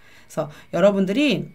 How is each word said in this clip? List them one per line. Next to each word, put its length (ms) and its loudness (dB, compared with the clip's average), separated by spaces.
그래서 220 -6
여러분들이 800 0